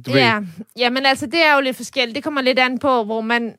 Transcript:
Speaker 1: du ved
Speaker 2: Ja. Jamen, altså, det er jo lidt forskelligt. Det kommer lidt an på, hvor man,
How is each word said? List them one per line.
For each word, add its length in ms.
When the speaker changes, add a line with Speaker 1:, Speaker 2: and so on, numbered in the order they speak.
Speaker 1:
du 60
ved 80
Speaker 2:
Ja. 200
Jamen, 280
altså, 200
det 160
er 120
jo 60
lidt 160
forskelligt. 400
Det 80
kommer 180
lidt 160
an 200
på, 260
hvor 160
man, 380